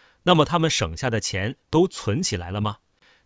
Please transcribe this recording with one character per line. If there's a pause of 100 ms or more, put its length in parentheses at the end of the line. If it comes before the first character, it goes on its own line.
(240)
那
么
他
们
省
下
的
钱 (140)
都
存
起
来
了
吗？ (460)